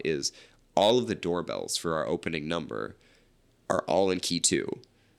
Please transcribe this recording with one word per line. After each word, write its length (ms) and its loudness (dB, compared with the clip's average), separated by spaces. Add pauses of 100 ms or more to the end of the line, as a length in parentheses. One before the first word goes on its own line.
is 260 -2 (460)
all 220 6
of 80 0
the 80 -2
doorbells 600 -4
for 200 -2
our 100 -2
opening 400 -2
number 500 -6 (760)
are 180 2
all 220 4
in 100 0
key 200 -2
two. 280 2 (500)